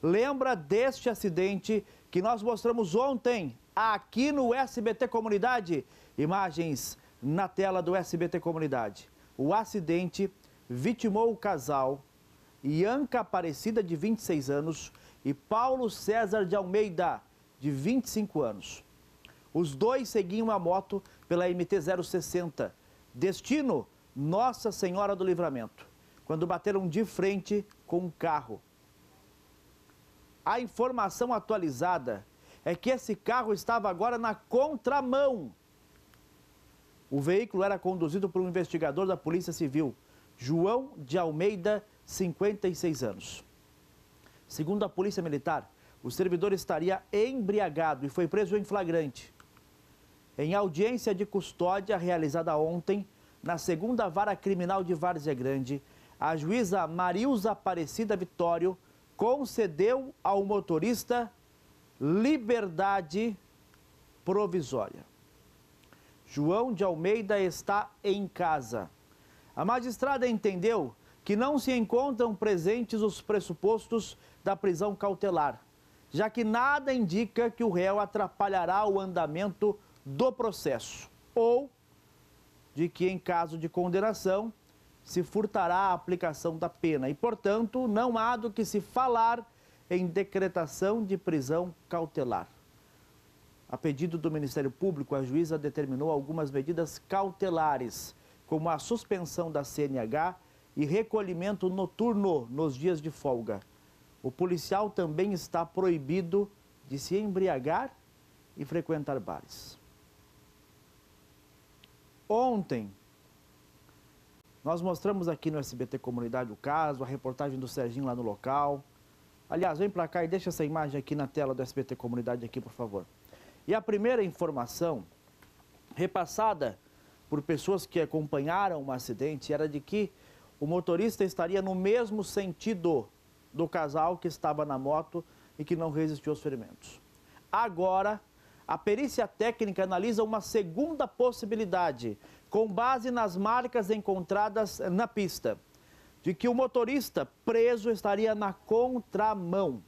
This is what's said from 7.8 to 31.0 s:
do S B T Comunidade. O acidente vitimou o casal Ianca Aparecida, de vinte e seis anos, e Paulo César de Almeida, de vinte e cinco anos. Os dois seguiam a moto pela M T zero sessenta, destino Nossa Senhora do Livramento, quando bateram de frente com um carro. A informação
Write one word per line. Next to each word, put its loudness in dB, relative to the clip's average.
do 0
S -2
B 0
T -2
Comunidade. -4
O 2
acidente 0
vitimou 2
o -4
casal 0
Ianca 2
Aparecida, -2
de -2
vinte 0
e -14
seis -2
anos, -2
e 0
Paulo 0
César 0
de 0
Almeida, 0
de -2
vinte 0
e -10
cinco -2
anos. -4
Os 0
dois 0
seguiam 0
a 2
moto 0
pela 2
M 0
T 2
zero 0
sessenta, -2
destino 0
Nossa 0
Senhora 0
do -2
Livramento, 0
quando 0
bateram 0
de 2
frente 0
com 0
um -4
carro. -4
A 0
informação -2